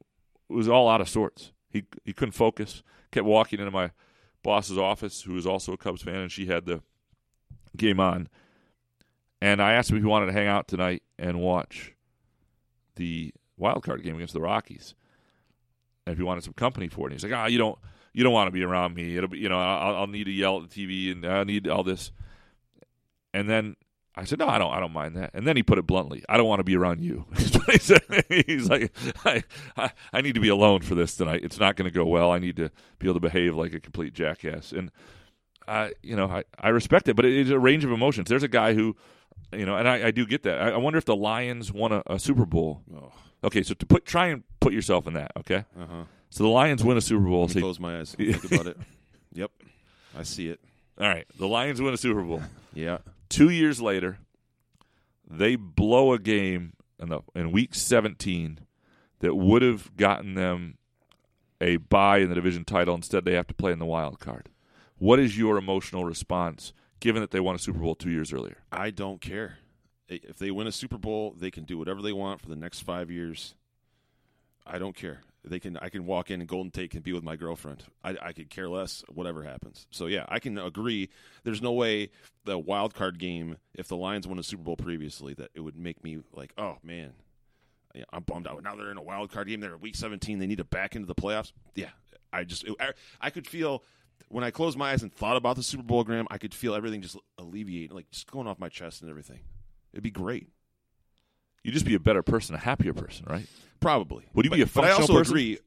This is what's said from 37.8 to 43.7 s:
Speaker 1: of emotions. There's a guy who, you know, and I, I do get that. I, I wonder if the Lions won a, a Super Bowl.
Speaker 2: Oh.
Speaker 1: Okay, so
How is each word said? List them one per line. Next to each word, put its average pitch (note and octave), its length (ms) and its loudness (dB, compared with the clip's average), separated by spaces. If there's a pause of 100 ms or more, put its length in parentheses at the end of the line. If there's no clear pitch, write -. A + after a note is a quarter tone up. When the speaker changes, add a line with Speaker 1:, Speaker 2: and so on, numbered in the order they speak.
Speaker 1:
of B2+ 80 0
emotions. A#2 360 0
There's B2+ 140 4
a D3 60 0
guy A2+ 260 4
who, G#2+ 220 2 (560)
you G2+ 120 -6
know, F#2+ 120 0
and A#2 120 2
I, A#2 200 2
I - 20 6
do A2+ 160 0
get B2 160 -2
that. E2 180 0
I, G#2+ 100 2
I A2+ 60 0
wonder D3+ 220 2
if D3+ 60 2
the A2 120 4
Lions A2+ 560 -4
won G#2+ 200 0
a, G#2 140 2
a F#2+ 120 -2
Super B2 260 2
Bowl. D#2+ 380 -2 (120)
Speaker 2:
Oh. C#2 180 -20 (320)
Speaker 1:
Okay, D#3+ 180 2
so - 120 -4